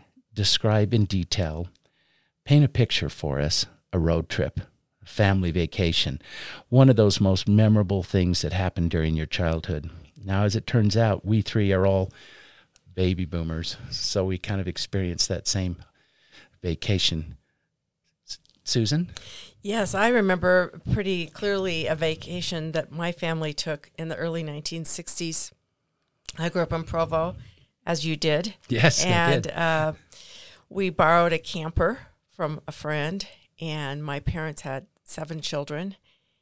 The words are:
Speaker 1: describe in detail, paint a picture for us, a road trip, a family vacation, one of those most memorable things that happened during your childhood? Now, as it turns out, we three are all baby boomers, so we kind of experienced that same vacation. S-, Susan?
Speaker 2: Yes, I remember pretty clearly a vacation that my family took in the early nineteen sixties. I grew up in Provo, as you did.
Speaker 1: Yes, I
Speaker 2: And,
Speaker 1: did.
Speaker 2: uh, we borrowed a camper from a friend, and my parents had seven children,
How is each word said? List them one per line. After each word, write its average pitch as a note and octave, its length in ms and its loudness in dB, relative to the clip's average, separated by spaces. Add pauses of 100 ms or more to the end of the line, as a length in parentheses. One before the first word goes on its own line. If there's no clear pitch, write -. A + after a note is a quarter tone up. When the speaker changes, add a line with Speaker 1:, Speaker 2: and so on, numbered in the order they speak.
(340)
Speaker 1:
describe G#2+ 580 2
in A2 120 4
detail, F2 640 -2 (760)
paint D3 200 8
a C3+ 40 4
picture - 400 0
for C#2 320 -4
us, D2+ 260 0 (260)
a F#2 60 0
road E2 300 2
trip, - 320 -4 (420)
a - 40 -20
family G2 460 2
vacation, E2 680 0 (500)
one C3 180 8
of A#2+ 80 8
those G#2 240 4
most F#2+ 260 4
memorable G#2 560 4
things F2+ 400 2
that D2+ 100 -2
happened F2+ 380 0
during D#2+ 240 0
your D#2+ 120 -2
childhood? D#2+ 640 -2 (360)
Now, G2 200 0
as G#2 120 0
it - 100 -4
turns G#2 300 2
out, A2+ 280 2
we G#2+ 180 2
three G2+ 300 0
are F#2+ 140 4
all F#2+ 240 2 (880)
baby F#2 280 0
boomers, E2 520 -6 (140)
so - 340 -2
we F#2+ 140 -2
kind G2 220 -4
of F2+ 80 -6
experienced F2+ 600 -4
that F2 180 -4
same F#2 300 -2 (840)
vacation. E2 720 -2 (920)
S-, - 120 -16 (260)
Susan? C#3+ 460 0 (520)
Speaker 2:
Yes, G3+ 320 -2
I G3+ 140 4
remember F3+ 720 2 (120)
pretty F#3 340 0
clearly F#3+ 600 -2
a D#3 80 0
vacation D#3+ 760 -4
that D#3 200 -2
my E3+ 200 -4
family D#3+ 400 -4
took - 460 -6
in D#3+ 100 -8
the E3 80 -6
early E3 260 -4
nineteen D#3 420 -8
sixties. - 680 -4 (840)
I E3 100 -2
grew F3 140 -2
up D#3+ 100 -2
in E3 120 -4
Provo, E3 500 -2 (500)
as D#3+ 220 -2
you D#3+ 100 -2
did. E3 380 0 (140)
Speaker 1:
Yes, C3 360 4
I F3+ 40 2
Speaker 2:
And, E3+ 360 2
Speaker 1:
did. - 80 -6
Speaker 2:
uh, D#3+ 400 0 (760)
we F#3+ 200 -4
borrowed E3+ 440 4
a E3 60 0
camper E3 600 -2 (320)
from D#3 380 -6
a D3+ 40 -12
friend, D3+ 540 -4 (340)
and D3+ 440 -6
my C#3+ 160 -6
parents D#3 420 -4
had C3+ 240 -8 (160)
seven D#3 380 -10
children, D3+ 560 -6 (440)